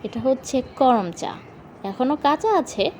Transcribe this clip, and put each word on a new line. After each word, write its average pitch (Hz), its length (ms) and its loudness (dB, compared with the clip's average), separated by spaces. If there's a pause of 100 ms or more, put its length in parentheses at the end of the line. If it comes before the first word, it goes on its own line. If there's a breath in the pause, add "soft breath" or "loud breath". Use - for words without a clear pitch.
এটা 226 160 -8
হচ্ছে 262 420 0 (140)
করম 233 360 4
চা, - 220 -8 (500)
এখনও 254 320 -2
কাঁচা 302 420 2
আছে 240 420 0